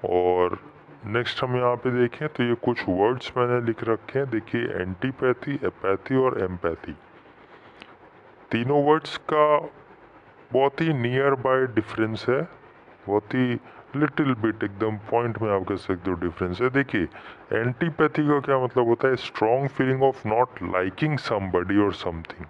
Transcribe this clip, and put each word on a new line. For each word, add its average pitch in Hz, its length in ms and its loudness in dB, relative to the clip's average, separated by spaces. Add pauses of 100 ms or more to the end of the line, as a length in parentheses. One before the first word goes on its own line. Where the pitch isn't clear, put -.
और 90 540 2 (460)
next 113 380 -4
हम 123 120 -2
यहाँ 123 200 2
पे 123 160 -2
देखें 123 380 0
तो 127 140 -2
ये 120 120 2
कुछ 120 340 -2
words 107 480 0
मैंने 123 280 2
लिख 113 180 -2
रखे 113 360 -2
हैं। 139 100 -2
देखिए, 117 320 -2
antipathy, 123 920 -2
apathy 98 600 -2
और 127 260 2
empathy, 87 520 -4 (1600)
तीनों 131 320 0
words 151 340 2 (160)
का 151 240 6 (960)
बहुत 139 280 2
ही 160 60 2
nearby 131 880 0
difference 110 540 -2
है, 143 180 0 (600)
बहुत 104 260 -2
ही 127 220 2 (420)
little 143 380 0
bit, 110 280 -2
एकदम 104 340 -2
point 113 440 -2
में 110 100 0
आप 95 120 2
कह 98 120 -2
सकते 92 360 -4
हो 90 40 0
difference 90 460 -4
है। 127 80 2
देखिए, 127 340 0 (500)
antipathy 147 720 0
का 147 120 4
क्या 135 200 2
मतलब 123 280 2
होता 120 200 2
है? 131 80 4
Strong 123 520 0
feeling 131 440 0
of - 40 -8 (180)
not 120 300 0 (120)
liking 95 440 0 (120)
somebody 98 580 2
or - 140 -8
something। 82 460 -8